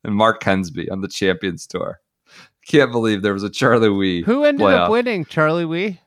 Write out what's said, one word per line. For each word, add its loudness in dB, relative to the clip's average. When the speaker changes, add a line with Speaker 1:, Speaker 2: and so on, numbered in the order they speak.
Speaker 1:
and -4
Mark 2
Hensby -2
on -8
the -6
Champions -4
Tour. -8
Can't 4
believe 0
there 0
was -4
a -6
Charlie 2
Wee 0
Speaker 2:
Who 0
ended 2
Speaker 1:
playoff. 4
Speaker 2:
up 2
winning, -2
Charlie 0
Wee? -6